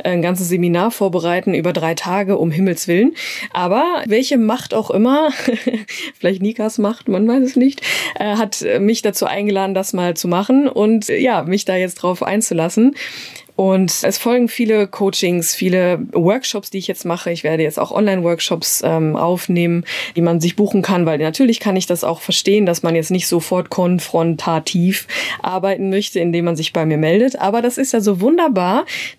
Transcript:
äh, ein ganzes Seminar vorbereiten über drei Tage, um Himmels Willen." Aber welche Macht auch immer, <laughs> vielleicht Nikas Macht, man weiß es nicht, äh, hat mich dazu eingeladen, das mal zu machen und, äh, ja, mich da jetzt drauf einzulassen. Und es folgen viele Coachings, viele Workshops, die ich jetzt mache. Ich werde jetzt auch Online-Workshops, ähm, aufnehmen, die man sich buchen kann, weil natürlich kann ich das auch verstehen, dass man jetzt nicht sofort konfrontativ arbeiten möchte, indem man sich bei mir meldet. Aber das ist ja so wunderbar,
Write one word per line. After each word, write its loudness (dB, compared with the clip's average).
äh, 0
ein 0
ganzes -2
Seminar 2
vorbereiten 0
über 0
drei -2
Tage, -2
um 0
Himmels 0
Willen." 4
Aber 2
welche 2
Macht 0
auch -2
immer, 2
<laughs> -10
vielleicht -2
Nikas -2
Macht, -2
man 2
weiß 4
es 0
nicht, 2
äh, -2
hat -2
mich 2
dazu 0
eingeladen, 0
das -4
mal 0
zu -4
machen 4
und, 2
äh, 0
ja, 2
mich -2
da 0
jetzt -2
drauf -2
einzulassen. 2
Und 2
es 0
folgen 2
viele 0
Coachings, -2
viele 2
Workshops, 0
die -6
ich -10
jetzt -6
mache. -4
Ich -6
werde 0
jetzt -2
auch -2
Online-Workshops, 0
ähm, 2
aufnehmen, 0
die 0
man 4
sich -2
buchen 2
kann, 2
weil 0
natürlich 2
kann 0
ich 0
das -2
auch -2
verstehen, 2
dass 0
man 0
jetzt 0
nicht 0
sofort -2
konfrontativ 0
arbeiten -2
möchte, -2
indem 0
man 0
sich -6
bei 0
mir 2
meldet. 2
Aber 0
das 0
ist -2
ja 4
so 2
wunderbar, 2